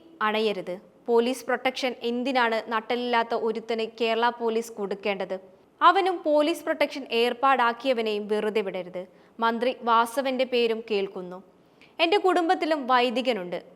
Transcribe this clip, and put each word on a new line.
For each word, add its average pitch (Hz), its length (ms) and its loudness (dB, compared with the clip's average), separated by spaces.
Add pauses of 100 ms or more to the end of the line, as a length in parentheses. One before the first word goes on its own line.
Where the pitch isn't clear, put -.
(220)
അണയരുത്. 208 580 -2 (280)
പോലീസ് 240 380 2
പ്രൊട്ടക്ഷൻ 254 560 -2
എന്തിനാണ് 240 720 0
നട്ടലില്ലാത്ത 233 640 0
ഒരുത്തന് 220 520 -4 (140)
കേരള 226 280 2
പോലീസ് 226 420 -2
കൊടുക്കേണ്ടത്? 196 680 -4 (420)
അവനും 359 440 4
പോലീസ് 302 380 2
പ്രൊട്ടക്ഷൻ 294 480 -4
ഏർപ്പാടാക്കിയവനെയും 233 1160 0
വെറുതെ 214 340 0
വിടരുത്. 180 440 -8 (340)
മന്ത്രി 233 420 0
വാസവന്റെ 240 640 2
പേരും 233 480 0
കേൾക്കുന്നു. 190 520 -4 (560)
"എന്റെ 330 180 6
കുടുംബത്തിലും 330 680 2
വൈദികനുണ്ട്. 240 760 0 (120)